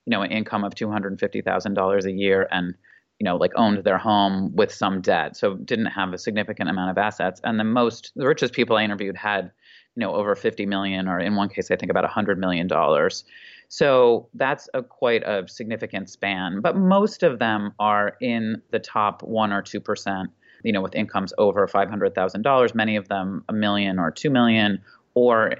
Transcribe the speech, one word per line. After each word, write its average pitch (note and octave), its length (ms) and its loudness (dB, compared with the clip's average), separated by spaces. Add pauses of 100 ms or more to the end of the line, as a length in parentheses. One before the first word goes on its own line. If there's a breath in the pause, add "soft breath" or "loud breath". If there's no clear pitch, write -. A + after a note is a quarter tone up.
you A#2+ 60 -4
know, G#2+ 100 0
an G2 100 -4
income G#2+ 320 -4
of G2+ 120 -6
two G#2+ 160 -6
hundred G2 280 -4
fifty G2+ 220 -4
thousand F#2+ 320 -2
dollars G2 320 2
a F#2+ 80 -2
year F#2+ 380 2
and, F2+ 240 -4 (440 soft breath)
you G#2+ 60 -4
know, F2+ 120 0
like, F2+ 200 0
owned G#2 280 2
their F#2+ 120 2
home G2 580 2
with G#2 160 2
some F#2+ 300 -2
debt, F2+ 340 0
so G2+ 200 -2
didn't A2+ 320 -4
have F#2 260 -4
a F2+ 60 -8
significant G#2 500 -4
amount F#2 220 -2
of F#2 80 -2
assets. F#2+ 440 -2
And A2+ 160 -2
the G#2+ 60 0
most, A#2 520 0
the C#3 100 -2
richest A#2+ 260 0
people A#2 240 2
I G#2+ 80 2
interviewed G2 320 -4
had, G2 340 -4 (460 soft breath)
you A#2+ 40 -4
know, F#2+ 120 -2
over G2+ 220 0
fifty G#2 320 -4
million, G2 420 -2
or F2+ 100 -2
in G2 180 -2
one G2+ 120 0
case, - 220 -6
I F#2 60 0
think - 120 -4
about F#2 160 0
a D#2 40 0
hundred G2+ 300 -2
million F2+ 280 0
dollars. D#2 580 2 (460 loud breath)
So B2+ 640 4
that's C#3 400 -2
a C3 80 -4
quite A#2+ 400 0
a G2+ 260 -4
significant G#2+ 640 -8
span, F#2+ 500 -4
but - 160 0
most G3 460 2
of C#3 160 4
them G#2+ 400 0
are G#2 420 0
in A2+ 400 -2 (120)
the A2+ 60 0
top G#2 440 -2
one G#2+ 320 -2
or G2 80 -2
two G#2 180 -10
percent, G2 520 -6 (320 soft breath)
you A2+ 100 -2
know, F#2+ 80 0
with F#2+ 120 -6
incomes G2+ 440 -4
over G2 280 4
five G2 220 2
hundred G2 260 -2
thousand F#2+ 280 -2
dollars, B2+ 320 4
many A2 220 0
of G2 120 -4
them F#2+ 400 -4
a G#2+ 60 -4
million G2+ 440 0
or E2+ 120 0
two - 180 -4
million, A2+ 540 4 (320 loud breath)
or A#2+ 460 4